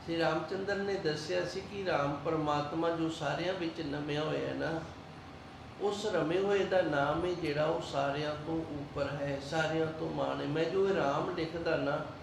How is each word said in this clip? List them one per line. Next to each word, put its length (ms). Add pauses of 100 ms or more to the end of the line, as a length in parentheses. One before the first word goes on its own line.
ਸ਼੍ਰੀ 160
ਰਾਮ 300
ਚੰਦਰ 260
ਨੇ 180
ਦੱਸਿਆ 520
ਸੀ 160
ਕਿ 240
ਰਾਮ 400
ਪਰਮਾਤਮਾ 640
ਜੋ 200
ਸਾਰਿਆਂ 440
ਵਿੱਚ 280
ਨਮਿਆ 420
ਹੋਇਆ 240
ਹੈ 60
ਨਾ, 280 (1000)
ਉਸ 240
ਰਮੇ 340
ਹੋਏ 260
ਦਾ 160
ਨਾਮ 440
ਹੈ 80
ਜਿਹੜਾ, 320
ਉਹ 160
ਸਾਰਿਆਂ 540
ਤੋਂ 200
ਉੱਪਰ 520
ਹੈ, 340 (100)
ਸਾਰਿਆਂ 340
ਤੋਂ 280
ਮਾਣ 280
ਹੈ। 40
ਮੈਂ 200
ਜੋ 240
ਇਹ 40
ਰਾਮ 420
ਲਿਖਦਾ 400
ਨਾ 300 (180)